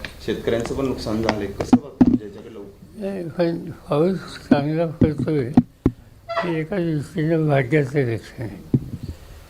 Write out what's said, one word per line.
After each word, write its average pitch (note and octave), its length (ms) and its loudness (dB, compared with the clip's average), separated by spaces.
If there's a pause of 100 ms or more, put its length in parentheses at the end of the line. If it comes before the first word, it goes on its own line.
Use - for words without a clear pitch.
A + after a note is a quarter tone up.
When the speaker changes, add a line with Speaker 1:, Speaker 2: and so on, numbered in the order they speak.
(260)
Speaker 1:
शेतकऱ्यांचं A#2 500 -2
पण C3+ 100 -2
नुकसान A2+ 360 -2
झालंय. G#2+ 260 -2
कसं - 300 2
बघता - 300 0
म्हणजे A#2 180 0
याच्याकडे G#2+ 280 -14
लवकर? G2+ 160 -14 (300)
Speaker 2:
नाही, G3 300 -6
पण E3+ 400 -2 (200)
पाऊस E3+ 280 2 (320)
चांगला D3+ 360 4
पडतोय D3+ 680 0 (800)
हे F3 280 0
एका D#3+ 180 -2
दृष्टीनं D#3+ 680 0
भाग्याचं C#3 520 4
लक्षण A#2 440 -2
आहे. G#2 140 -8 (920)